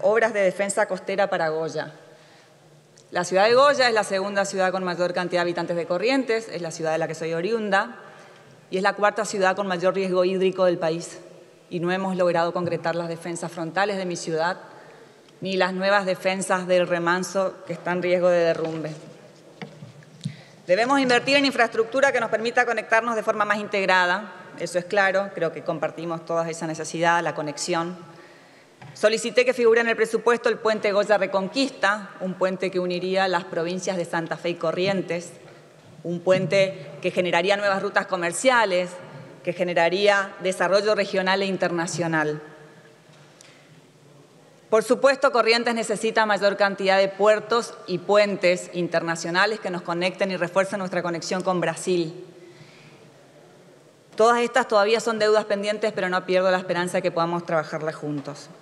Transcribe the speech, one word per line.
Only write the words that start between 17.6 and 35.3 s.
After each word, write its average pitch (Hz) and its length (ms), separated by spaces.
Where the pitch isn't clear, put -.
que 170 60
está 165 180
en 180 100
riesgo 180 260
de 175 120
derrumbe. 160 500
Debemos 240 340
invertir 254 380
en 277 80
infraestructura 240 680
que 247 80
nos 226 120
permita 233 340
conectarnos 226 500
de 214 60
forma 214 240
más 208 140
integrada, 190 760
eso 170 200
es 175 60
claro, 196 500
creo 165 180
que 151 80
compartimos 160 640
todas 165 240
esa 165 160
necesidad, 160 560
la 151 140
conexión. 165 600
Solicité 220 500
que 247 80
figure 233 260
en 233 100
el 226 60
presupuesto 226 540
el 220 80
puente 214 340
Goya 202 280
Reconquista, 196 880
un 185 140
puente 185 380
que 185 80
uniría 180 480
las 175 160
provincias 180 520
de 170 100
Santa 165 320
Fe 175 120
y 175 60
Corrientes, 175 800